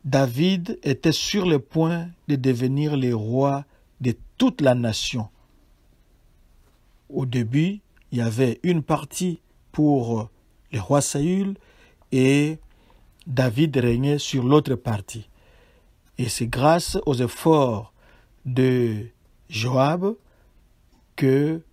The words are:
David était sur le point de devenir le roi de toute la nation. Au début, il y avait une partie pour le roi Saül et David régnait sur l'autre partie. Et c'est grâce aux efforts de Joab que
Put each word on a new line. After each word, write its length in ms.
David 760
était 300
sur 340
le 140
point 480
de 80
devenir 640
le 160
roi 520
de 160
toute 240
la 120
nation. 560
Au 180
début, 540
il 60
y 40
avait 420
une 180
partie 600
pour 580
le 80
roi 220
Saül 540
et 460
David 500
régnait 400
sur 260
l'autre 320
partie. 540
Et 120
c'est 180
grâce 580
aux 100
efforts 800
de 600
Joab 680
que 460